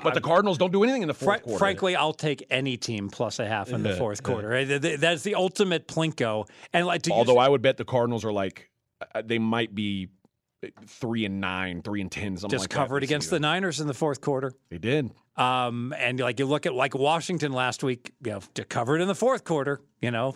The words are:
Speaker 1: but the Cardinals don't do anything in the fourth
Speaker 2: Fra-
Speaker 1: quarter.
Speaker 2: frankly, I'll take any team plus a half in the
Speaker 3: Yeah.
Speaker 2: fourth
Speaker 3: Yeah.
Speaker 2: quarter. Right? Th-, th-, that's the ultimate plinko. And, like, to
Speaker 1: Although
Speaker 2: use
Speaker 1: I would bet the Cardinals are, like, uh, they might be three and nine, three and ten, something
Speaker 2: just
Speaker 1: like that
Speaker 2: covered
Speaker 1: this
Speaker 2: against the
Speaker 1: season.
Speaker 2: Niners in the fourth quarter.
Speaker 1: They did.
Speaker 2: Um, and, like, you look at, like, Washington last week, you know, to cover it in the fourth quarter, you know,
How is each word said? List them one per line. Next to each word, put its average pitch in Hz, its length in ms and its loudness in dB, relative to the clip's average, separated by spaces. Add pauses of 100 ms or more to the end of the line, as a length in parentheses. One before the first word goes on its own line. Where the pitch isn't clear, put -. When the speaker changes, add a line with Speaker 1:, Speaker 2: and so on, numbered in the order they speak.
Speaker 1:
but 127 100 0
the 127 80 0
Cardinals 175 360 4
don't 180 160 2
do 196 100 4
anything 254 180 2
in 175 60 -2
the 143 60 -2
fourth 202 240 2
Speaker 2:
Fra- - 60 -12
Speaker 1:
quarter. 202 140 -4
Speaker 2:
frankly, 190 380 2
I'll 156 180 0
take 151 380 -4
any 131 260 0
team 104 320 -4
plus 110 300 -4
a 113 80 -2
half 104 220 -2
in 123 120 -2
the 107 100 2
Speaker 3:
Yeah. 92 60 0
Speaker 2:
fourth 104 260 -2
Speaker 3:
Yeah. - 100 -4
Speaker 2:
quarter. 107 160 -2
Right? 131 180 0
Th-, 139 140 0
th-, 156 180 -2
that's 165 240 2
the 202 120 -2
ultimate 185 520 2
plinko. 117 600 -2 (260)
And, 175 120 4
like, 175 180 -2
to 170 100 0
Speaker 1:
Although 117 220 6
Speaker 2:
use 120 60 10
Speaker 1:
I 135 80 8
would 139 120 6
bet 131 160 4
the - 80 -6
Cardinals 120 400 0
are, 110 80 0
like, 98 360 -4 (460)
uh, 110 100 -2
they 113 140 0
might 113 340 0
be 98 360 -4 (760)
three 113 400 -4
and 98 140 -4
nine, 92 420 -4
three 101 200 -4
and 95 100 -6
ten, 101 260 -6
something 104 140 -6
Speaker 2:
just 127 140 0
Speaker 1:
like 90 60 -10
that - 40 -8
Speaker 2:
covered 135 280 0
Speaker 1:
this 135 60 -4
Speaker 2:
against 147 200 -2
the 180 60 0
Speaker 1:
season. 147 80 0
Speaker 2:
Niners 165 360 -2
in 151 80 -4
the 143 60 -4
fourth 143 280 -2
quarter. 131 320 -2 (160)
Speaker 1:
They 85 80 -12
did. 120 340 0 (260)
Speaker 2:
Um, 127 600 0
and, 127 220 -2
like, 120 200 0
you 139 60 2
look 143 200 0
at, 160 80 0
like, 127 200 0
Washington 151 600 0
last 127 300 -2
week, 127 280 -4 (120)
you 113 80 -4
know, 101 100 -8 (140)
to - 100 -6
cover 131 320 0
it 175 40 0
in 185 60 0
the 196 80 0
fourth 240 300 0
quarter, 143 340 -2 (220)
you 123 100 0
know, 127 240 -2